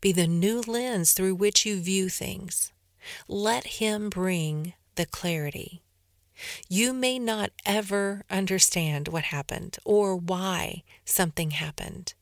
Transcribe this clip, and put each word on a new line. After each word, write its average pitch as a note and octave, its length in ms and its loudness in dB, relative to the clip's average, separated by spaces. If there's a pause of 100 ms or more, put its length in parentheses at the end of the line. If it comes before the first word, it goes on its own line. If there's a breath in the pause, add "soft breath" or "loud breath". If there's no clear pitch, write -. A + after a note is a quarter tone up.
be G3 120 4
the E3+ 160 4
new F#3+ 320 4
lens A#3 520 2
through F#3+ 220 2
which G#3 320 4
you G3+ 140 0
view F#3 280 2
things. - 640 -6 (540 loud breath)
Let G#3+ 380 0
him G#3+ 440 -2
bring F3 640 -2 (200)
the E3+ 120 -2
clarity. E3 760 -6 (880 loud breath)
You A3+ 240 2
may B3+ 260 0
not A3 320 0 (160)
ever G3+ 640 0
understand F3+ 800 2
what D#3+ 160 -2
happened - 600 -6
or G#3 300 4
why F3+ 720 -4 (200 soft breath)
something E3 460 2
happened. D#3 720 -8